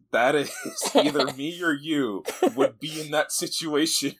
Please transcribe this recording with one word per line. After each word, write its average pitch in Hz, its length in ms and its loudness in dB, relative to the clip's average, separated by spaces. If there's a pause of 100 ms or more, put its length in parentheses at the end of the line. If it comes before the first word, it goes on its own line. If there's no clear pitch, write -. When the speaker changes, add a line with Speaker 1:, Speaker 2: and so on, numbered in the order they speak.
(120)
Speaker 1:
That 123 220 4
is, 143 180 0 (220)
<laughs> - 200 -2
either - 380 4
Speaker 2:
<laughs> 131 40 -10
Speaker 1:
me 160 260 -8
or 165 120 2
you 143 500 -2 (300)
would - 240 2
be 156 220 -8
in 151 100 -8
that 151 220 0
situation. 151 880 0